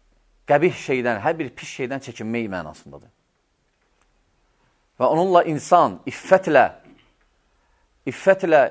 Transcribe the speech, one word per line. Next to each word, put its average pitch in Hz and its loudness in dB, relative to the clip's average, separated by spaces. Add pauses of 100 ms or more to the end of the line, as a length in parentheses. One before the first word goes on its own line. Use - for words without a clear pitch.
(480)
qəbih 147 2
şeydən, 120 -4
hər 165 -2
bir 147 -8
pis - -16
şeydən 135 -8
çəkinmək 117 -8
mənasındadır. 78 -14 (1800)
Və 127 2
onunla 175 2
insan 151 0 (100)
iffətlə, 165 2 (1400)
iffətlə 170 2